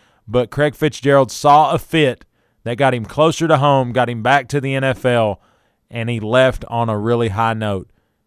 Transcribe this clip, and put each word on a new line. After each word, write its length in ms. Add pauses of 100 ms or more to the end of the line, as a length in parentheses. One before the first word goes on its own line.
(280)
But 220
Craig 240
Fitzgerald 580
saw 400
a 60
fit 480 (380)
that 120
got 180
him 100
closer 440
to 80
home, 360
got 160
him 140
back 260
to 120
the 140
N 100
F 200
L, 360 (500)
and 180
he 120
left 460
on 220
a 80
really 340
high 240
note 360 (360)